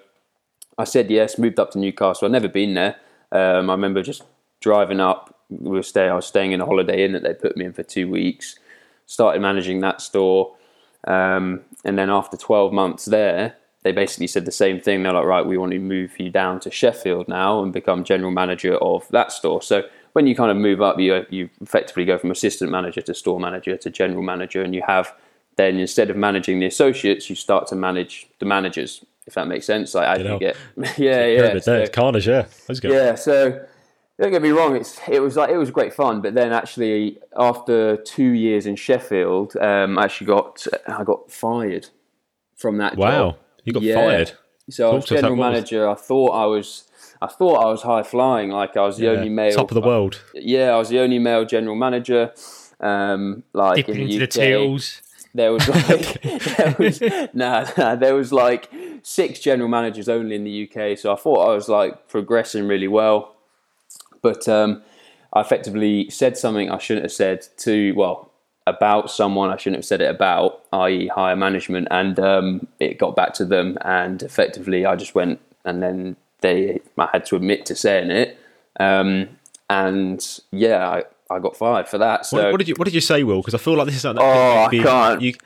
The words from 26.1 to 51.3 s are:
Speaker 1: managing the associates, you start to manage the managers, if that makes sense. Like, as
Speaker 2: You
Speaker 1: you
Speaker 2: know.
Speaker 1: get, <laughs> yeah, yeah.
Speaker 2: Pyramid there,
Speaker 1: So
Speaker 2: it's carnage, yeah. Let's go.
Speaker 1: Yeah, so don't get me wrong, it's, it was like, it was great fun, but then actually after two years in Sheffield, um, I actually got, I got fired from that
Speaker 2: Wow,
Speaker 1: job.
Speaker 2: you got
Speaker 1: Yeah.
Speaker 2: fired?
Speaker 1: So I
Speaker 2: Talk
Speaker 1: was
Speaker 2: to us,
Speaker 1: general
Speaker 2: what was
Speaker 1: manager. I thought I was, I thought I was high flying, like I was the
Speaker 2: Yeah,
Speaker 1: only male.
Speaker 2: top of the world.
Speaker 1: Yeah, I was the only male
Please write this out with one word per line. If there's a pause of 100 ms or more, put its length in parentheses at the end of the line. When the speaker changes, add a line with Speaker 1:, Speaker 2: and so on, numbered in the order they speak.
Speaker 1:
managing
the
associates,
you
start
to
manage (120)
the
managers, (220)
if
that
makes
sense.
Like,
as
Speaker 2:
You
Speaker 1:
you
Speaker 2:
know.
Speaker 1:
get,
<laughs>
yeah, (140)
yeah.
Speaker 2:
Pyramid
there,
Speaker 1:
So
Speaker 2:
it's
carnage,
yeah. (220)
Let's
go.
Speaker 1:
Yeah,
so (540)
don't
get
me
wrong,
it's, (100)
it
was
like,
it
was
great
fun,
but
then
actually (180)
after
two
years
in
Sheffield,
um,
I
actually
got, (220)
I
got
fired (720)
from
that
Speaker 2:
Wow,
Speaker 1:
job. (260)
Speaker 2:
you
got
Speaker 1:
Yeah.
Speaker 2:
fired? (380)
Speaker 1:
So
I
Speaker 2:
Talk
Speaker 1:
was
Speaker 2:
to
us,
Speaker 1:
general
Speaker 2:
what
was
Speaker 1:
manager.
I
thought
I
was, (380)
I
thought
I
was
high
flying,
like
I
was
the
Speaker 2:
Yeah,
Speaker 1:
only
male.
Speaker 2:
top
of
the
world. (120)
Speaker 1:
Yeah,
I
was
the
only
male